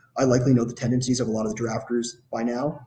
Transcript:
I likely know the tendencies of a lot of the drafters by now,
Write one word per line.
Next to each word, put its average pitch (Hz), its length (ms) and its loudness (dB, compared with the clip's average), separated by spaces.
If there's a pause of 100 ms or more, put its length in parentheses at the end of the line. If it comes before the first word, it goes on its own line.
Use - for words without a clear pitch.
(160)
I 135 80 2
likely 127 300 6
know 117 100 4
the 117 100 -4
tendencies 123 440 0
of 117 80 0
a 110 40 -4
lot 110 160 -2
of 104 100 -4
the 110 40 -10
drafters 117 580 -4 (120)
by 117 140 -4
now, 123 420 -4